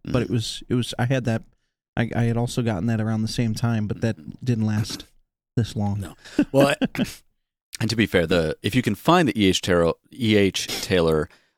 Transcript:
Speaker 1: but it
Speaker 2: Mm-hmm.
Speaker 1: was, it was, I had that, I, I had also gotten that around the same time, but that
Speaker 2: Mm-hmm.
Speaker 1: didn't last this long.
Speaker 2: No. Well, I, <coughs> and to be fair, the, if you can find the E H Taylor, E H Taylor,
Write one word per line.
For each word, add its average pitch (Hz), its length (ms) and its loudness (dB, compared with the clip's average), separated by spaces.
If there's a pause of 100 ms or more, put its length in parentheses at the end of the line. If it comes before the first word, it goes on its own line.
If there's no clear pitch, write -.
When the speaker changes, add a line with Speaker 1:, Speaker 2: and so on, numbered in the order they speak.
Speaker 1:
but 123 180 0
it - 40 -4
Speaker 2:
Mm-hmm. 113 80 -4
Speaker 1:
was, - 340 -4
it 117 60 -2
was, 120 240 -2
I 120 80 0
had 131 180 0
that, 113 180 -2 (540)
I, 120 180 -2
I 120 100 0
had 117 120 0
also 120 260 -2
gotten 110 240 -2
that 113 140 0
around 110 220 -2
the 107 60 0
same 113 260 -2
time, 110 320 -2
but - 160 -6
that 113 160 -2
Speaker 2:
Mm-hmm. 76 120 -16 (140)
Speaker 1:
didn't 113 220 0
last 107 400 -4 (500)
this 113 200 0
long. 101 240 -2
Speaker 2:
No. 92 160 -12 (360)
Well, 139 280 4
I, 262 140 0
<coughs> 233 100 -2 (760)
and 110 100 0
to 110 60 -4
be 107 100 4
fair, 87 200 2
the, 82 360 0
if - 120 -2
you 123 80 2
can 107 120 0
find 165 340 2
the 110 140 0
E 95 60 6
H - 140 2
Taylor, 85 320 2 (180)
E 110 240 2
H 98 300 2 (160)
Taylor, 80 460 2 (300)